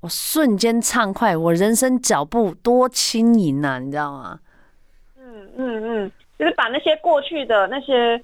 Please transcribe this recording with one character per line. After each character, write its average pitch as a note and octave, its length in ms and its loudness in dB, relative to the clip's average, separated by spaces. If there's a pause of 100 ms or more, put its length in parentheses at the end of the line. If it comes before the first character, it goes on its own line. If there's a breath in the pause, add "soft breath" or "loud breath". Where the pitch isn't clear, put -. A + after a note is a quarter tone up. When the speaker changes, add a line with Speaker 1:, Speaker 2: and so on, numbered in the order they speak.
Speaker 1:
我 E3+ 80 -10
瞬 C4 480 0
间 A#3 240 0
畅 A3 320 -2
快， G3 240 0
我 E3 160 2
人 G3 200 2
生 B3+ 280 2
脚 D3+ 240 0
步 G#3 360 0
多 B3 280 4
轻 A#3 500 2
盈 D3 260 0
啊， C3 140 -2
你 C3 100 -10
知 C#3 60 -6
道 D3 160 -4
吗？ B2+ 280 -14 (760)
Speaker 2:
嗯， A#3 380 -20
嗯， A#3+ 300 -6
嗯， G#3+ 260 -4 (260)
就 D4 80 -2
是 E4+ 100 -2
把 B3+ 100 0
那 A#3+ 140 -4
些 D#4 220 0
过 D#4+ 200 2
去 C#4+ 240 -8
的 G#3+ 220 2
那 B3+ 120 -6
些 A#3+ 440 0